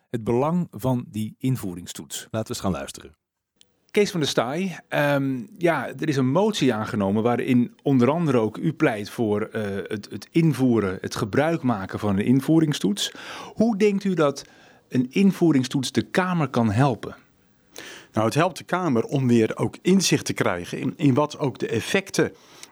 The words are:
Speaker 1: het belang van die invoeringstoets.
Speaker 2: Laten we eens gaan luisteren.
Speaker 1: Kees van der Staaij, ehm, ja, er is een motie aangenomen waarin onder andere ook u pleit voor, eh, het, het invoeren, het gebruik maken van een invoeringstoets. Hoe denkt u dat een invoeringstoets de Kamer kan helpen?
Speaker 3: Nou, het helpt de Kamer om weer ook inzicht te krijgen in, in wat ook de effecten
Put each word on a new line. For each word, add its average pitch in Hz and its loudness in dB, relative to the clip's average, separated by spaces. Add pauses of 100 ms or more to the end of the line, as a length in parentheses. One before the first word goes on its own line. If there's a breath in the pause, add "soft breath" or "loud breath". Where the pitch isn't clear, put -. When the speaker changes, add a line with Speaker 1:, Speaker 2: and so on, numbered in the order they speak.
(100)
Speaker 1:
het 113 -6
belang 147 0
van 123 -2
die 110 -6
invoeringstoets. 95 -6 (140)
Speaker 2:
Laten 110 -4
we - -
eens 117 -8
gaan 95 -2
luisteren. - -10 (760)
Speaker 1:
Kees 202 2
van 170 -4
der 139 0
Staaij, 151 -4 (100)
ehm, 139 -2 (160)
ja, 160 -2
er 151 -6
is 139 -2
een 131 2
motie 175 2
aangenomen 107 2
waarin 120 2
onder 131 6
andere 151 2
ook 110 0
u 160 -2
pleit 107 0
voor, 104 0
eh, 107 -6 (260)
het, 101 -8
het - -12
invoeren, 117 2
het - -6
gebruik 139 0
maken 104 -4
van 101 0
een 104 0
invoeringstoets. 147 2 (420 loud breath)
Hoe 220 2
denkt 202 2
u 190 0
dat 147 0 (440 soft breath)
een 123 0
invoeringstoets 156 2
de 110 2
Kamer 180 0
kan 117 2
helpen? 120 0 (960 loud breath)
Speaker 3:
Nou, 110 0
het 113 0
helpt 165 0
de - -16
Kamer 165 0
om 131 -2
weer 113 4
ook 123 -4
inzicht 180 2
te - -6
krijgen 92 -4
in, 123 -4
in 143 4
wat 147 0
ook 139 -4
de - -6
effecten 120 -2 (400 loud breath)